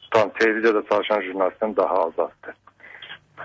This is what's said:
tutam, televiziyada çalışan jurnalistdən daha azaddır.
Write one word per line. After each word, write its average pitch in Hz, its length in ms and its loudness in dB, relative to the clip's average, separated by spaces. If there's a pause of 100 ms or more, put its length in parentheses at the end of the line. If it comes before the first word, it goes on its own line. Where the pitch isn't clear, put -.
tutam, 107 380 0
televiziyada 110 500 2
çalışan 104 320 0
jurnalistdən 95 540 -2
daha 90 320 2
azaddır. - 480 -6 (880)